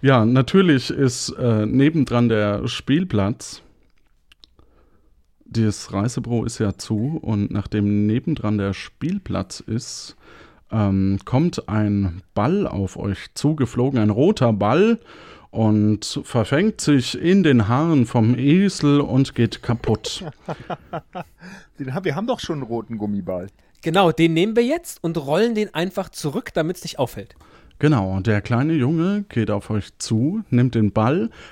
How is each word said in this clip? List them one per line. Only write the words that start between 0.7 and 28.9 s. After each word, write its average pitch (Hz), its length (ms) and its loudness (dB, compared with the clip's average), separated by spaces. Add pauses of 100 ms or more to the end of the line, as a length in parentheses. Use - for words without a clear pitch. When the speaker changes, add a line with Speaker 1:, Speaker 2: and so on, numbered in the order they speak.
Speaker 1:
ist, 135 380 -2
äh, 110 360 0
nebendran 120 640 2
der 104 380 0
Spielplatz. 127 960 -2 (1800)
Das 110 480 -2
Reisebüro 113 500 -2
ist 117 160 -6
ja 104 180 -2
zu 120 460 -4
und 101 260 -2
nachdem 104 560 0
nebendran 107 540 -2
der 98 140 -2
Spielplatz 131 880 -8
ist, - 540 -10 (560)
ähm, 98 540 2
kommt 160 440 -2
ein 101 520 0 (140)
Ball 160 320 0
auf 95 300 -6
euch - 360 -8
zugeflogen, 139 680 0
ein 107 120 2
roter 123 420 2
Ball, 156 460 2 (500)
und 107 760 0
verfängt 151 580 0
sich 139 360 2
in 190 240 4
den 127 280 6
Haaren 143 360 4
vom 120 320 2
Esel 147 640 4
und 131 320 0
geht - 300 0
kaputt. - 600 -4 (760)
Speaker 2:
<laughs> - 800 -18
Den 131 160 -8
haben, 185 100 -6
wir 147 100 -2
haben 202 120 -4
doch 254 140 -4
schon 170 140 -6
einen 139 80 -6
roten 113 340 -6
Gummiball. 98 500 -6 (340)
Speaker 3:
Genau, 170 300 2
den 165 220 2
nehmen 202 220 2
wir 240 80 4
jetzt 311 400 -4
und 165 140 -2
rollen 170 380 0
den 214 180 -4
einfach 185 360 -4
zurück, - 440 -6
damit's 170 300 -2
nicht - 160 -12
auffällt. 127 360 -6 (440)
Speaker 1:
Genau, 98 420 2
der 104 200 2
kleine 127 320 -2
Junge 170 540 0